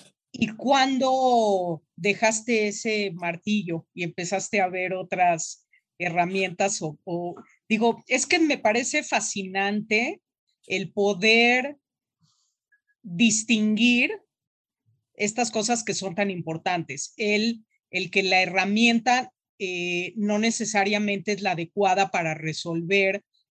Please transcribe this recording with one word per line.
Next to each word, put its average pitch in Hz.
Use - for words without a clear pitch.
y -
cuándo 254
dejaste 220
ese 208
martillo 175
y 175
empezaste 185
a 185
ver 185
otras 180
herramientas? 180
O, 156
o, 175
digo, 226
es 254
que 359
me 294
parece 262
fascinante 208
el 185
poder 226
distinguir 220
estas 220
cosas 226
que 196
son 190
tan 196
importantes. 160
El, 220
el 185
que 196
la 185
herramienta, 226
eh, 175
no 208
necesariamente 208
es 196
la 196
adecuada 185
para 165
resolver 170